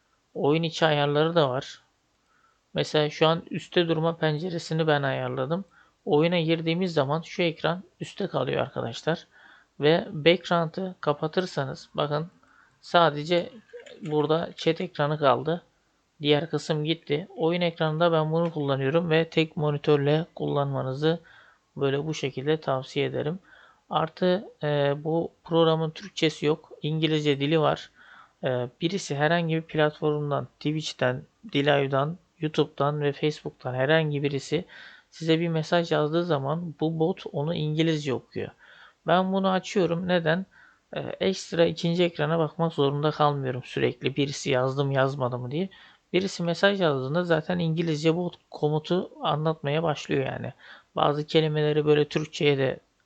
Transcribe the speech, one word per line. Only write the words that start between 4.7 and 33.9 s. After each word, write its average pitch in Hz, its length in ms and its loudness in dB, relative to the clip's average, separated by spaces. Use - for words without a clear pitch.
ben 147 160 2
ayarladım. 131 640 -4
Oyuna 170 360 2
girdiğimiz 165 540 0
zaman 147 280 0
şu - 200 -6
ekran 170 420 -2
üstte - 260 -6
kalıyor 139 360 -2
arkadaşlar. 127 640 -6
Ve 156 300 2
background'ı 170 920 0
kapatırsanız 156 920 -4
bakın 147 360 -2
sadece 165 720 2
burada 156 540 0
chat 160 240 -2
ekranı 151 380 -2
kaldı. 143 440 2
Diğer 147 300 2
kısım 151 340 -2
gitti. 160 520 -4
Oyun 170 240 0
ekranında 165 520 0
ben 156 200 0
bunu 165 200 0
kullanıyorum 143 580 0
ve 160 180 2
tek 160 280 0
monitörle 151 800 2
kullanmanızı 143 840 -2
böyle 139 300 0
bu 156 80 -6
şekilde 143 420 -2
tavsiye 135 500 -2
ederim. 135 320 -4
Artı, 180 580 0
e, 143 320 0
bu 165 280 -2
programın 160 460 4
Türkçesi - 560 -4
yok. 156 260 -2
İngilizce 151 580 0
dili 151 200 2
var. 147 300 0
E, 123 240 -2
birisi 170 360 -4
herhangi 160 400 2
bir 160 60 -2
platformdan, 151 840 0
Twitch'ten, 147 760 -4
Dilive'dan, 143 640 2
YouTube'dan 147 600 0
ve 143 120 2
Facebook'tan 151 640 -4
herhangi 147 480 2